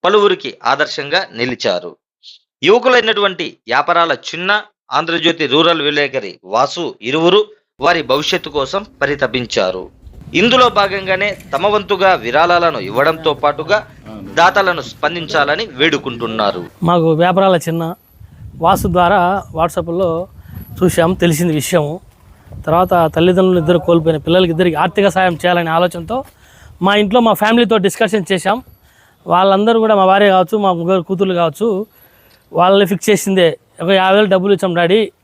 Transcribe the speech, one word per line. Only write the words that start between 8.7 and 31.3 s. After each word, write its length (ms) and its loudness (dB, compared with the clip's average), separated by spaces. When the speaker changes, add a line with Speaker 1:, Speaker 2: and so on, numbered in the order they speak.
Speaker 1:
పరితపించారు. 880 -4
ఇందులో 340 4
భాగంగానే 680 -2
తమ 140 -2
వంతుగా 480 2
విరాళాలను 640 0
ఇవ్వడంతో 560 -2
పాటుగా 520 -2
దాతలను 460 2
స్పందించాలని 840 -4
వేడుకుంటున్నారు. 1000 -2
Speaker 2:
మాకు 300 2
వ్యాపారాల 440 2
చిన్న 380 -6
వాసు 300 0
ద్వారా 540 2
WhatsApp-లో 720 -4
చూసాం, 300 2
తెలిసింది 420 0
విషయము. 460 -2
తర్వాత 500 2
తల్లిదండ్రులు 420 2
ఇద్దరు 200 2
కోల్పోయిన 400 0
పిల్లలకి 320 2
ఇద్దరికి 260 0
ఆర్థిక 320 0
సాయం 260 0
చేయాలనే 360 0
ఆలోచనతో 540 -2
మా 120 2
ఇంట్లో 260 2
మా 120 4
ఫ్యామిలీతో 440 2
డిస్కషన్ 560 0
చేశాం. 300 -2
వాళ్ళందరూ 540 2
కూడా, 140 2
మా 120 4
భార్య 220 4
కావచ్చు, 300 2
మా 140 0
ముగ్గురు 300 0
కూతుర్లు 320 -2